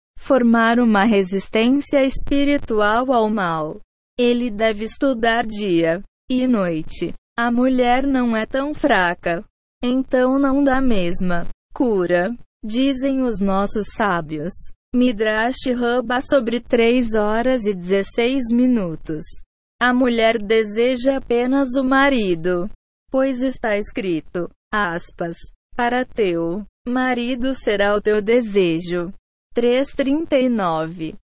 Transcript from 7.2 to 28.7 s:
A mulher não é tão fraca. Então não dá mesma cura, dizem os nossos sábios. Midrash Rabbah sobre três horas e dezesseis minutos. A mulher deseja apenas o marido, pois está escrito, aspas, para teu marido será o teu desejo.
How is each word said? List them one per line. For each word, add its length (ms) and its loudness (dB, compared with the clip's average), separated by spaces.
A 100 0
mulher 560 2
não 300 0
é 100 -2
tão 280 -4
fraca. 720 0
Então 560 0
não 240 2
dá 200 2
mesma 640 2
cura, 640 0
dizem 600 0
os 180 -2
nossos 560 -2
sábios. 560 -2
Midrash 800 0
Rabbah 460 0
sobre 400 0
três 540 2
horas 520 0
e 80 0
dezesseis 800 0
minutos. 720 0
A 120 4
mulher 440 2
deseja 760 2
apenas 640 0
o 60 2
marido, 880 2
pois 320 0
está 360 -2
escrito, 720 -4
aspas, 640 -4
para 300 0
teu 580 -2
marido 640 -2
será 420 0
o 60 -2
teu 200 0
desejo. 920 0